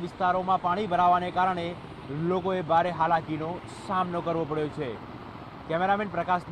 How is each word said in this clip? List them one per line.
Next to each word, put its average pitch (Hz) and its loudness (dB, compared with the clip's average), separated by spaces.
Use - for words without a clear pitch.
વિસ્તારોમાં 180 0
પાણી 185 0
ભરાવાને 180 4
કારણે 180 0
લોકોએ 180 0
ભારે 165 4
હાલાકીનો 160 0
સામનો 180 0
કરવો 165 0
પડ્યો 151 -2
છે. 131 -8
કેમેરામેન 196 2
પ્રકાશ 170 0